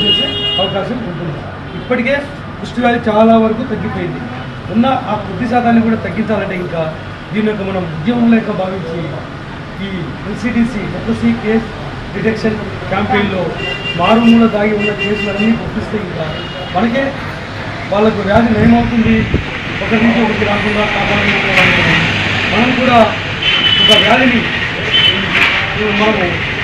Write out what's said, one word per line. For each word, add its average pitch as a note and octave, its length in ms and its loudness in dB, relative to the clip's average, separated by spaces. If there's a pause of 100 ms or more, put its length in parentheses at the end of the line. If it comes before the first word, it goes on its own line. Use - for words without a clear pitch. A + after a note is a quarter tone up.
చేసే A3+ 220 2 (360)
అవకాశం G3 360 -4 (120)
ఉంటుంది. E3 280 -6 (420)
ఇప్పటికే B3+ 360 0 (440)
కుష్టి - 200 -6
వ్యాధి A#3+ 200 2 (100)
చాలా A3 340 6
వరకు A3 180 0 (100)
తగ్గిపోయింది. F3+ 480 -4 (540)
ఉన్న A#3 120 4 (240)
ఆ G#3 40 -2 (120)
కొద్ది F#3 260 -4
శాతాన్ని A#3 300 4
కూడా A3+ 140 2 (100)
తగ్గించాలంటే G3 580 -2
ఇంకా E3+ 180 -4 (500)
దీని G#3+ 180 0
యొక్క G3+ 120 -4
మనం F#3+ 200 -2 (120)
ఉద్యమం A#3 400 0
లేక A3 160 2 (100)
భావించి F#3 380 -4 (840)
ఈ G3 40 -6 (400)
ఎల్సీడీసీ A3+ 520 0 (180)
ఎఫ్ఎస్సీ A3+ 320 0 (120)
కేస్ A3+ 260 0 (460)
డిటెక్షన్ G#3+ 420 0 (340)
క్యాంపెయిన్లో G3 520 0 (560)
మారుమూల A3+ 560 6
దాగి G#3 240 2
ఉన్న G#3 220 0
కేసులన్నీ G#3 480 0 (120)
గుర్తిస్తే - 360 -4 (100)
ఇంకా E3 180 -6 (520)
మనకే A#3 280 0 (880)
వాళ్ళకు G#3 360 2
వ్యాధి A3+ 260 4
నయమవుతుంది. A#3 600 4 (680)
ఒకరి G#3+ 220 0
నుంచి A#3 200 4
ఒకరికి G#3 260 0
రాకుండా G#3 340 0 (100)
కాపాడుకోవాలి. F#3 1040 2 (560)
మనం A#3 180 2 (100)
కూడా B3 180 4 (840)
ఒక G#3 100 6 (120)
వ్యాధిని A#3 360 4 (1600)
మనము G#3+ 260 2 (380)